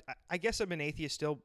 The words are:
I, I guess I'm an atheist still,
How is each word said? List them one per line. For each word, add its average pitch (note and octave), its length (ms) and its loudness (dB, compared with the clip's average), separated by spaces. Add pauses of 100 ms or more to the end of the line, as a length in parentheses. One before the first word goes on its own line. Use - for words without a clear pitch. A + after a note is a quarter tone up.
I, C3 60 -6 (160)
I F3 60 0
guess G#3+ 240 2
I'm F#3+ 120 0
an D#3+ 80 0
atheist D3 340 -2
still, D3+ 300 0